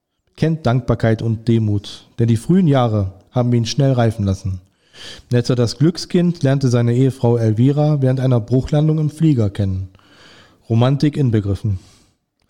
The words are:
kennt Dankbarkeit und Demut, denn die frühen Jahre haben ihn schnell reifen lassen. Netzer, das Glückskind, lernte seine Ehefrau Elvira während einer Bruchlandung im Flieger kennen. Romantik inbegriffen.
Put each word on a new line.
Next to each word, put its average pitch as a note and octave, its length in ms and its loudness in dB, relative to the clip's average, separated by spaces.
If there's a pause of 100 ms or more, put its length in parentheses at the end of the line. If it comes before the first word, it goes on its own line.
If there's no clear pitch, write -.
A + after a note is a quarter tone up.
(360)
kennt D#3 300 -2
Dankbarkeit A#2 560 0
und A2+ 260 -4
Demut, G#2+ 600 -2 (100)
denn A#2 100 2
die A2+ 80 2
frühen F3+ 300 2
Jahre A2 480 0 (160)
haben B2 240 0
ihn A#2 100 0
schnell C3+ 280 0
reifen A2+ 340 0
lassen. F#2+ 340 -4 (680)
Netzer, A#2+ 240 0
das A#2+ 240 -2
Glückskind, E3+ 640 0
lernte C3+ 260 0
seine A#2+ 260 2
Ehefrau A#2+ 440 2
Elvira C#3 640 2
während C3 180 0
einer B2+ 200 2
Bruchlandung D3+ 580 0
im D3+ 100 -2
Flieger C#3 400 0
kennen. F#2+ 400 -4 (800)
Romantik C3+ 480 2
inbegriffen. G#2 640 -2 (720)